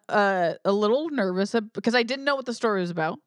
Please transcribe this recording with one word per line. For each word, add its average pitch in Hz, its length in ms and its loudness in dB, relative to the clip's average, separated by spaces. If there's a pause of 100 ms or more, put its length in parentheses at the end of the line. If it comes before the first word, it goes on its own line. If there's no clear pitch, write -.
(100)
uh, 190 420 2 (140)
a 196 60 4
little 214 360 2
nervous 196 460 -2
ab-, 220 180 -2
because 226 220 -2
I 247 80 4
didn't 269 240 -4
know 285 100 2
what 262 80 -8
the 247 80 -6
story 214 300 0
was 175 80 -4
about. 165 360 -4